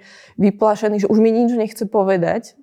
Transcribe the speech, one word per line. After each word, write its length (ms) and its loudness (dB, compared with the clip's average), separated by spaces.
vyplašení, 640 0
že 80 -2
už 80 2
mi 120 4
nič 240 0
nechce 320 -6
povedať, 760 -2